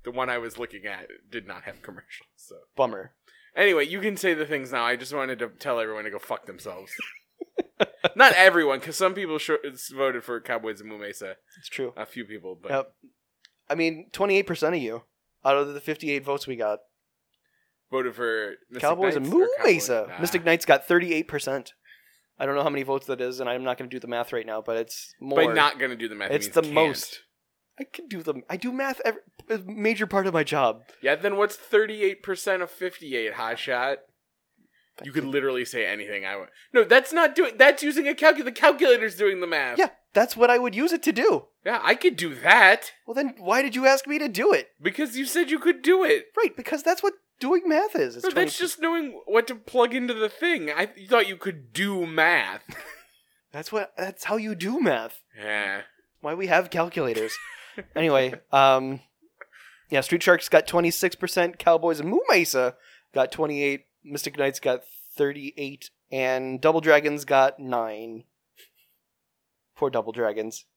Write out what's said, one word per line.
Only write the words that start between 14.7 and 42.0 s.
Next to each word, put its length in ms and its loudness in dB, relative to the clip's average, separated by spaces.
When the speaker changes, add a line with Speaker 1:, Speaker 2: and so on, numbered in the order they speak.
Speaker 2:
of 60 -2
you, 220 -8
out 120 6
of 160 -2
the 60 -12
fifty-eight 460 -6
votes 220 -4
we 80 -8
got, 240 -2
Speaker 1:
voted 240 -4
for 400 -4
Mystic 180 -10
Speaker 2:
Cowboys 260 0
of 80 0
Speaker 1:
Knights 100 -4
Speaker 2:
Moo 100 6
Speaker 1:
or 140 2
Cowboys? 160 4
Speaker 2:
Mesa. 380 0
Speaker 1:
Ah. 80 -14
Speaker 2:
Mystic 240 -2
Knights 220 2
got 220 4
thirty-eight 400 2
percent. 460 -8
I 60 -4
don't 100 -2
know 80 0
how 60 0
many 140 -4
votes 240 -4
that 140 -6
is, 180 -6
and 100 -4
I'm 140 -4
not 140 -2
gonna 120 -12
do 100 -12
the 80 -14
math 260 -6
right 120 -6
now, 160 -6
but 160 -4
it's 440 -10
more. 240 2
Speaker 1:
By 80 -2
not 260 2
gonna 160 -4
do 140 -8
the 60 -12
math, 160 -6
it 40 -2
Speaker 2:
It's 120 -4
Speaker 1:
means 80 -10
Speaker 2:
the 80 6
Speaker 1:
can't. 100 -8
Speaker 2:
most. 480 -2
I 60 -12
can 220 -18
do 140 -10
the, 280 -6
I 80 -8
do 140 -6
math 320 -6
every, 180 -2
a 80 -2
major 480 -2
part 220 0
of 60 -2
my 100 2
job. 400 0
Speaker 1:
Yeah, 140 2
then 220 -2
what's 180 0
thirty-eight 680 0
percent 380 -4
of 100 -6
fifty-eight, 640 -6
hotshot? 600 -4
You 80 -16
could 140 -4
literally 400 -2
say 220 -4
anything 380 -6
I 100 -6
want. 140 -12
No, 120 6
that's 280 6
not 240 2
doing, 220 2
that's 240 6
using 260 -2
a 60 -2
calcul-, 320 4
the 60 -4
calculator's 640 4
doing 260 0
the 60 -4
math. 320 -2
Speaker 2:
Yeah, 100 4
that's 240 2
what 140 6
I 80 6
would 160 -2
use 160 0
it 120 -2
to 80 2
do. 340 2
Speaker 1:
Yeah, 160 -2
I 140 4
could 200 2